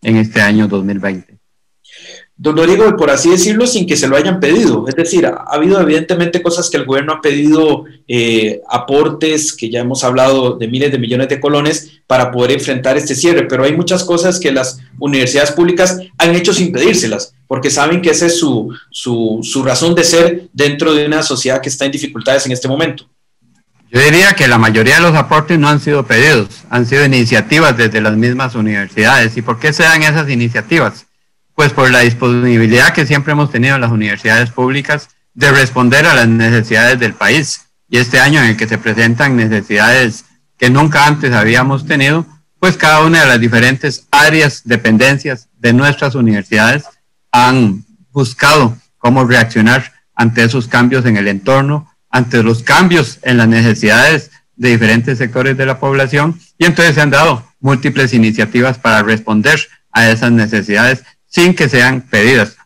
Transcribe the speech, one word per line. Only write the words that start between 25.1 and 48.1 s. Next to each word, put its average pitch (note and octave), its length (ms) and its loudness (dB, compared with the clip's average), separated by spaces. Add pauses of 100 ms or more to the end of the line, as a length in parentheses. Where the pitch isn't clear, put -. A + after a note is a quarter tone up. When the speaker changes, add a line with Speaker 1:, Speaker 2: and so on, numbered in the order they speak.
Speaker 1:
aportes D#3 460 0
no D3 80 2
han D3+ 100 2
sido C#3+ 280 -2
pedidos, A#2+ 420 2 (220)
han A#2+ 160 -2
sido C#3 180 0
iniciativas B2+ 720 0
desde A2 240 0
las G#2+ 160 0
mismas B2 400 -2
universidades. A2 800 0
¿Y A#2+ 60 -8
por A#2+ 180 -6
qué D3+ 120 -2
se E3 120 -2
dan D#3+ 180 2
esas D#3 260 -2
iniciativas? A#2+ 800 -4 (480)
Pues D3 200 0
por C3 160 2
la B2+ 100 4
disponibilidad A#2+ 920 2
que D#3+ 100 0
siempre D3 300 -2
hemos D3 160 0
tenido B2+ 240 0
en C3 80 -2
las A#2 80 -2
universidades A2 600 -2
públicas C#3 600 -4 (240)
de C#3+ 180 2
responder C3 540 2
a D#3+ 80 4
las A#2 120 4
necesidades A2+ 720 2
del A2 140 -2
país. A#2+ 540 -2 (240)
Y A#2 80 0
este B2+ 200 0
año C#3+ 220 4
en A#2+ 60 4
el A2 100 2
que A2 100 -4
se A2 120 -6
presentan A#2 580 0
necesidades A2 880 0 (320)
que B2 140 0
nunca D3 360 2
antes D3+ 280 0
habíamos B2+ 500 0
tenido, D3+ 400 0 (340)
pues F3+ 200 0
cada D#3 260 4
una E3 160 4
de C#3 80 4
las B2 100 4
diferentes A#2+ 720 0
áreas, D3+ 540 2
dependencias B2 920 0
de A#2 160 0
nuestras C#3 400 0
universidades A2+ 680 0 (460)
han B2 540 2 (260)